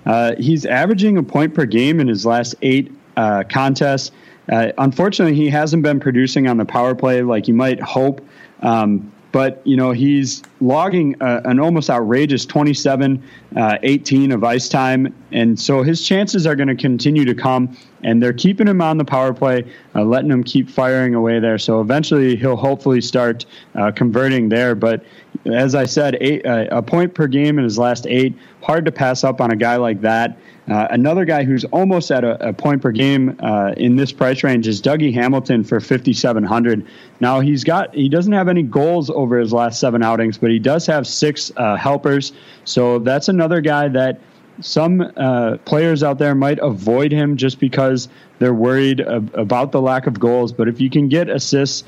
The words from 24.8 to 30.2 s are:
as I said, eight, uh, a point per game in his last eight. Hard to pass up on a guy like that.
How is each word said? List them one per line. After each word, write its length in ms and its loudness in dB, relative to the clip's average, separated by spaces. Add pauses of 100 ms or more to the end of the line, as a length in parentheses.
as 280 0
I 120 0
said, 340 -2
eight, 260 -2
uh, 240 -2
a 120 -2
point 320 -2
per 140 -2
game 300 0
in 60 0
his 160 -2
last 260 -2
eight. 300 0 (260)
Hard 240 -2
to 60 0
pass 320 -2
up 160 -2
on 120 0
a 40 0
guy 220 0
like 240 -2
that. 360 0 (320)